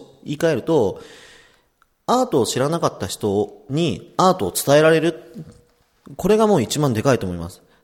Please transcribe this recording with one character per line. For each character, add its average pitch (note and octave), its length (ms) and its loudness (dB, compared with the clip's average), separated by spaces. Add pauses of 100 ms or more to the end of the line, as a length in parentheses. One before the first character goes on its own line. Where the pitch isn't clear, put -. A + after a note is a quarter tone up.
(240)
言 C#3+ 100 -8
い C#3+ 40 -8
換 E3 120 0
え D3+ 60 0
る G#2 60 -6
と、 B2 400 0 (1040)
ア B3 160 2
ー B3 60 -2
ト D3+ 120 2
を G#2+ 60 2
知 - 120 -4
ら C3 100 0
な E3 120 -4
か D#3+ 60 0
っ - 120 -6
た G#2 80 -6
人 - 640 -4
に D3 480 -4
ア F#3 140 4
ー F3+ 40 2
ト G#2 120 -4
を F2 60 -4
伝 - 260 2
え - 20 6
ら D#3 100 6
れ D#3+ 100 4
る。 E3 340 -4 (840)
こ - 120 -2
れ G#3+ 100 4
が A3 80 4
も G#3 100 4
う C3+ 60 2
一 B2 160 -4
番 C#3+ 160 0
で G#2+ 80 -2
か C#3+ 100 2
い A2+ 60 2
と G2 80 -6
思 F2+ 80 -6
い F2 40 -8
ま E2+ 120 -10
す。 - 120 -20 (220)